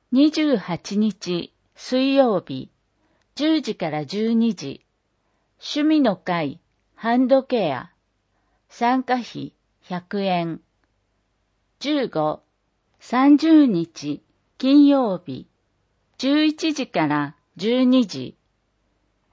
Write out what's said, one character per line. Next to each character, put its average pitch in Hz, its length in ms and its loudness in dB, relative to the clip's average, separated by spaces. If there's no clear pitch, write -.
二 294 180 4
十 302 260 0
八 180 400 -8
日 185 560 -4
水 269 400 -2
曜 240 260 4
日、 - 300 -12
十 311 260 0
時 226 160 -6
か 165 140 -6
ら 151 160 -6
十 220 260 -2
二 226 220 2
時。 - 320 -14
趣 - 240 -6
味 311 180 4
の 220 160 2
会、 165 420 -6
ハ 233 240 -2
ン 254 100 2
ド 269 140 4
ケ 208 320 -2
ア。 - 160 -10
参 247 280 0
加 - 160 -2
費 143 320 -12
百 180 400 -8
円。 175 380 -2
十 277 300 -2
五、 151 340 -4
三 269 400 2
十 302 280 6
日 165 540 -4
金 285 280 6
曜 247 380 2
日、 131 220 -12
十 294 260 0
一 311 280 -2
時 262 160 -6
か 160 180 0
ら 147 300 -2
十 233 280 0
二 254 200 4
時。 139 320 -10